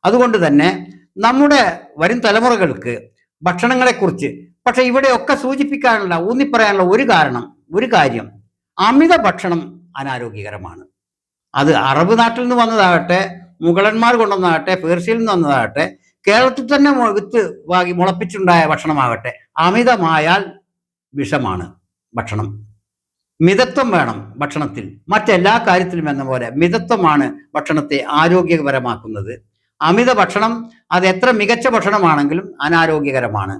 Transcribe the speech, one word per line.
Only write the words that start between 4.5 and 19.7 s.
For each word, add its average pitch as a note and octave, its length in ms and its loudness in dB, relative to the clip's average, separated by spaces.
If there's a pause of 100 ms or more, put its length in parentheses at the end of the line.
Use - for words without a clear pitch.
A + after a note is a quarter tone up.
പക്ഷെ B3 240 2
ഇവിടെയൊക്കെ C4+ 520 2
സൂചിപ്പിക്കാനുള്ള, C4 720 -2 (140)
ഊന്നിപ്പറയാനുള്ള A3+ 560 0 (100)
ഒരു B3+ 180 2
കാരണം, C3 320 0 (320)
ഒരു A#3 180 0
കാര്യം, B2+ 320 0 (600)
അമിത D#4+ 260 6 (120)
ഭക്ഷണം F3 340 -2 (400)
അനാരോഗ്യകരമാണ്. G#2 840 -10 (760)
അത് D3 120 4 (180)
അറബ് E3+ 300 2
നാട്ടിൽ A#3 240 0
നിന്ന് B3 180 0
വന്നതാകട്ടെ, F#3 580 2 (460)
മുഗളന്മാർ G#3+ 540 2
കൊണ്ടുവന്നതാകട്ടെ, F#3 540 0 (100)
പേർഷ്യയിൽ F3 360 -2
നിന്ന് A3 140 -2
വന്നതാകട്ടെ, C#3+ 500 0 (420)
കേരളത്തിൽ B3 460 2
തന്നെ C#4+ 260 4
മു-, A3 180 0
വിത്ത് G#3+ 260 -2 (300)
വാങ്ങി F3+ 280 0
മുളപ്പിച്ചുണ്ടായ F3+ 640 2 (100)
ഭക്ഷണമാകട്ടെ, C3 600 -2 (340)
അമിതമായാൽ G3 760 2 (800)